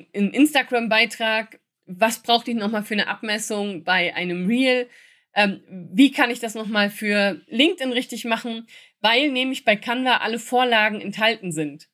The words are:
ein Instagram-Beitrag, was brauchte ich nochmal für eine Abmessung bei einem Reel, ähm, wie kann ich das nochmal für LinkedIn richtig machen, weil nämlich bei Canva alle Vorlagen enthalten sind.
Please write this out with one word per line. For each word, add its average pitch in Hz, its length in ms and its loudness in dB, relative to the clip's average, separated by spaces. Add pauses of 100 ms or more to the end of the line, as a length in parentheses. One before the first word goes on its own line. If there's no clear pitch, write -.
(140)
ein 202 160 2
Instagram-Beitrag, 226 1300 2 (260)
was 214 360 0
brauchte 233 280 2
ich 233 60 -2
nochmal 214 260 -2
für 208 120 -6
eine 202 140 0
Abmessung 208 760 -4
bei 180 300 2
einem 180 320 -4
Reel, 247 420 2 (460)
ähm, 196 340 2
wie 185 420 2
kann 269 200 0
ich 254 100 -6
das 220 140 -8
nochmal 208 360 0
für 208 560 0
LinkedIn 269 460 0
richtig 240 320 -6
machen, 226 420 -6 (340)
weil 247 300 2
nämlich 262 340 -4
bei 208 120 4
Canva 247 420 0
alle 226 200 -4
Vorlagen 226 640 0
enthalten 220 520 -2
sind. 151 420 -8